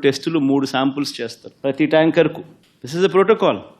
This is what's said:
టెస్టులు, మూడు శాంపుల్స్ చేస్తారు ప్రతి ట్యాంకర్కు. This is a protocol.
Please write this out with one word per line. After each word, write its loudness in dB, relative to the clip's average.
టెస్టులు, 0
మూడు 0
శాంపుల్స్ -4
చేస్తారు -12
ప్రతి 0
ట్యాంకర్కు. 2
This -8
is 2
a -4
protocol. 2